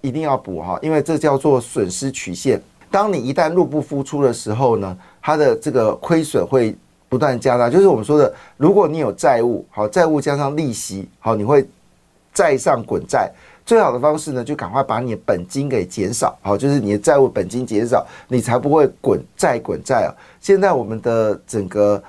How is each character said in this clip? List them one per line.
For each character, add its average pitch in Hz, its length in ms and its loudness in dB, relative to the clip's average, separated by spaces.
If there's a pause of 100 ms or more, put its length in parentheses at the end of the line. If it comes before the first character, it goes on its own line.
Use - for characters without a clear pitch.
一 135 100 -4
定 156 120 -6
要 139 120 -2
补 92 240 -8
哈？ 87 220 -6
因 156 100 -4
为 156 80 2
这 156 160 -2
叫 143 220 0
做 135 240 2
损 104 280 -4
失 131 220 -6
曲 - 220 -10
线。 151 260 0 (300)
当 208 220 0
你 160 80 -4
一 123 120 -4
旦 160 220 0
入 180 100 4
不 147 160 -2
敷 139 240 -6
出 143 200 -2
的 131 100 2
时 - 180 -8
候 117 260 2
呢， 95 200 -6 (240)
它 151 160 0
的 135 180 4
这 147 160 -6
个 113 240 2
亏 160 280 0
损 135 220 0
会 123 300 0 (320)
不 123 120 -2
断 131 200 0
加 123 160 2
大。 120 140 2
就 156 100 4
是 196 80 8
我 156 80 6
们 110 80 -4
说 147 140 2
的， 143 160 4 (240)
如 147 160 4
果 185 140 4
你 156 100 -4
有 135 140 -2
债 123 320 2
务， 117 260 -2
好， 107 180 -4
债 165 200 2
务 156 120 2
加 143 160 -2
上 147 220 -4
利 143 160 -2
息， 98 340 -10 (120)
好， 113 160 0
你 104 80 -4
会 139 200 4 (680)
债 156 240 2
上 127 260 0
滚 92 240 -6
债。 117 240 -2 (340)
最 233 140 4
好 156 140 2
的 123 60 -4
方 151 200 2
式 151 140 -8
呢， 123 100 -4
就 147 100 -6
赶 90 160 -8
快 135 140 0
把 113 160 -2
你 123 160 -4
的 92 100 -14
本 90 220 -2
金 139 220 -6
给 107 160 -2
减 98 280 -6
少， - 280 -2
好， 98 160 -2
就 131 100 -2
是 139 140 2
你 101 100 -2
的 104 60 2
债 143 200 2
务 135 120 6
本 92 180 -4
金 120 180 -6
减 113 220 0
少， 120 180 0 (220)
你 127 140 0
才 120 180 0
不 143 100 -2
会 151 160 4 (140)
滚 - 240 -2 (140)
债 160 200 0
滚 - 240 -8
债 113 240 0
啊。 - 60 -6 (300)
现 196 180 4
在 185 140 2
我 127 100 0
们 107 180 -6
的 113 460 0
整 101 220 -4
个， 104 400 0